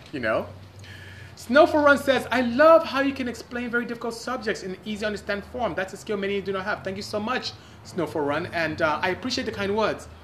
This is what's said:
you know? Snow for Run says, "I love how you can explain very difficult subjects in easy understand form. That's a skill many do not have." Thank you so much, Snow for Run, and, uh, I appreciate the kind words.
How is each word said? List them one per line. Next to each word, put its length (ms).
you 80
know? 260
Snow 300
for 160
Run 160
says, 320
"I 100
love 440
how 160
you 120
can 160
explain 400
very 160
difficult 300
subjects 480
in 220
easy 200
understand 400
form. 300
That's 180
a 40
skill 200
many 240
do 120
not 120
have." 200
Thank 120
you 60
so 180
much, 320
Snow 220
for 160
Run, 240
and, 340
uh, 220
I 80
appreciate 340
the 80
kind 240
words. 320